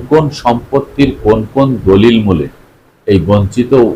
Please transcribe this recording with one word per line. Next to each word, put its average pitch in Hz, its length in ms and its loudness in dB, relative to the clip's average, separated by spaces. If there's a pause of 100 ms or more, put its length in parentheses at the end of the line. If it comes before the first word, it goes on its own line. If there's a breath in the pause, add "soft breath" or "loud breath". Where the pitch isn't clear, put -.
কোন 151 220 2
সম্পত্তির 135 800 -4 (120)
কোন 110 160 2 (140)
কোন 135 140 0 (180)
দলিল 104 380 4
মূলে 87 240 0 (600)
এই 98 120 2
বঞ্চিত 101 520 -2 (240)